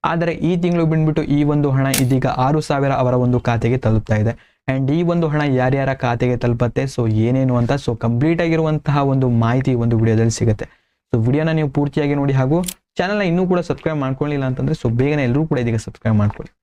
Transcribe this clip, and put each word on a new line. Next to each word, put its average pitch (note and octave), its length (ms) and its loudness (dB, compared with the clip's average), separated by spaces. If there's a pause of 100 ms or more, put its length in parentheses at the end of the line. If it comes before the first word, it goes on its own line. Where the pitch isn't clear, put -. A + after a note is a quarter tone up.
(100)
ಆದರೆ E3 240 0 (160)
ಈ - 20 2 (120)
ತಿಂಗಳು F3 280 2
ಬಂದ್ಬಿಟ್ಟು D#3 320 2 (140)
ಈ - 20 2 (140)
ಒಂದು D3 240 2
ಹಣ C3+ 80 0 (180)
ಇದೀಗ C3 220 0 (200)
ಆರು D#3 220 2
ಸಾವಿರ C#3 240 0 (120)
ಅವರ B2 120 0 (100)
ಒಂದು B2 220 2
ಖಾತೆಗೆ A#2+ 380 0
ತಲುಪ್ತಾ A2 360 0
ಇದೆ. A2+ 120 0 (400)
And C3 120 0 (120)
ಈ - 20 2 (140)
ಒಂದು E3 180 0
ಹಣ D3+ 80 0 (200)
ಯಾರ್ಯಾರ C3+ 340 0 (100)
ಖಾತೆಗೆ A#2+ 400 0
ತಲುಪತ್ತೆ, A#2+ 400 0 (100)
so A#2 140 0 (180)
ಏನೇನು B2+ 360 2
ಅಂತ, A#2+ 100 0 (140)
so A#2 100 -2 (100)
ಕಂಪ್ಲೀಟ್ D#3 400 0
ಆಗಿರುವಂತಹ D#3 580 0 (100)
ಒಂದು C3 140 2 (160)
ಮಾಹಿತಿ B2+ 300 0 (120)
ಒಂದು A#2 160 2
ವಿಡಿಯೋದಲ್ಲಿ A2+ 380 2
ಸಿಗುತ್ತೆ. A2 280 0 (420)
So A2+ 160 0
ವಿಡಿಯೋನ D#3 340 0
ನೀವು C#3+ 180 -2
ಪೂರ್ತಿಯಾಗಿ C#3+ 440 0
ನೋಡಿ, C3+ 200 0
ಹಾಗೂ D3+ 180 2 (400)
ಚಾನೆಲ್ನ G3+ 320 -2
ಇನ್ನೂ F#3 200 2
ಕೂಡ F3+ 80 2 (100)
ಸಬ್ಸ್ಕ್ರೈಬ್ D3+ 360 -2
ಮಾಡ್ಕೊಳ್ಳಿಲ್ಲ C#3 460 -2
ಅಂತಂದ್ರೆ, C3+ 320 -2
so A#2 180 2
ಬೇಗನೆ C#3+ 280 0
ಎಲ್ಲರೂ C#3+ 220 2
ಕೂಡ C#3 140 0
ಇದೀಗ A2+ 220 0
ಸಬ್ಸ್ಕ್ರೈಬ್ A2 360 0
ಮಾಡ್ಕೊಳ್ಳಿ. - 280 -4 (100)